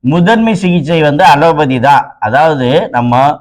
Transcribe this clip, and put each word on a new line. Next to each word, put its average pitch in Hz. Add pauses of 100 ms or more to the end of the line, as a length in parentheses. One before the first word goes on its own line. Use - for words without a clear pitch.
முதன்மை 214
சிகிச்சை 170
வந்து 147
அலோபதி 151
தான். 135
அதாவது 143
நம்ம 123